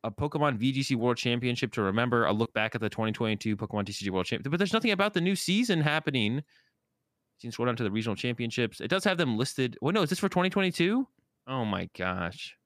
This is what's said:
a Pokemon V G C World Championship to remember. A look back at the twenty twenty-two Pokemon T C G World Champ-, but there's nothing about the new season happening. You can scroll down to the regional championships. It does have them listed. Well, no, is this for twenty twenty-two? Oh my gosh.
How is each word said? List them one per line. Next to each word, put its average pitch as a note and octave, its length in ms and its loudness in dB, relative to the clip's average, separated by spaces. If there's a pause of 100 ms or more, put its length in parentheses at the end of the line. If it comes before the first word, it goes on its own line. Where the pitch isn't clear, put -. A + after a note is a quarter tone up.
a A2 80 -4
Pokemon C#3+ 460 0
V B2+ 140 2
G C3 120 0
C C3 120 0
World A#2+ 220 2
Championship A#2+ 560 -2
to A#2 80 -2
remember. A2+ 460 2
A E2 40 4
look G#2+ 220 0
back A2 220 0
at A2 60 -6
the A2 80 0
twenty A2 220 -2
twenty-two G#2+ 460 -2
Pokemon G#2 300 -4
T G#2 40 -8
C G2 140 -8
G G2 60 -2
World F2+ 160 0
Champ-, - 200 -4
but D3+ 120 0
there's G3 120 0
nothing A3 200 2
about G3+ 240 0
the F3 60 0
new F#3 140 2
season G3 460 2
happening. C#3 540 2
You D3+ 80 -2 (960)
can A#2+ 100 -10
scroll A#2+ 140 -2
down B2 120 2
to B2 60 -2
the G2+ 80 2
regional A2 240 -2
championships. A#2+ 640 -2
It - 100 -4
does F#3 160 0
have F#3 120 2
them C3 200 2
listed. B2+ 440 0
Well, D3 100 0
no, G3+ 120 2
is C#3+ 80 0
this F#3 80 -2
for G3 100 2
twenty F3+ 220 2
twenty-two? F#3+ 560 2 (400)
Oh B2+ 180 -2
my F#2+ 320 -2
gosh. F2+ 580 -4 (100)